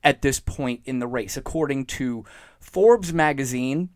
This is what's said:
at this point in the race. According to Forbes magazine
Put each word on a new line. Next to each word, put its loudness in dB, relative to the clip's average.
at 4
this 0
point -6
in -4
the -4
race. -6
According -4
to -6
Forbes 4
magazine 0